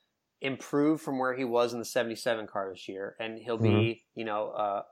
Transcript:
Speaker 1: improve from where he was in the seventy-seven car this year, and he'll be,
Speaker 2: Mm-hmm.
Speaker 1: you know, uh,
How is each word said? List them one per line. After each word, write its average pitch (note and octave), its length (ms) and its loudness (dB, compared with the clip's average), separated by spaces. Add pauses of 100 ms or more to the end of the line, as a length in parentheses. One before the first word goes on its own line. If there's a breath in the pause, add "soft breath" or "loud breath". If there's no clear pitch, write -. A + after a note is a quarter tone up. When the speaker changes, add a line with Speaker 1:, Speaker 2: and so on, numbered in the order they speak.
(420)
Speaker 1:
improve D3 600 2
from C3+ 180 -4
where B2+ 160 0
he C3+ 80 -2
was A#2+ 300 2
in A#2+ 60 -4
the A2 60 -6
seventy-seven A2+ 640 -2
car G2 240 -4
this - 180 -14
year, G2 300 -8
and A2+ 180 -6
he'll A2+ 220 -4
be, A2+ 100 6
Speaker 2:
Mm-hmm. A2+ 500 2
Speaker 1:
you A2+ 60 -4
know, G#2+ 240 -2
uh, G2+ 320 -2 (100)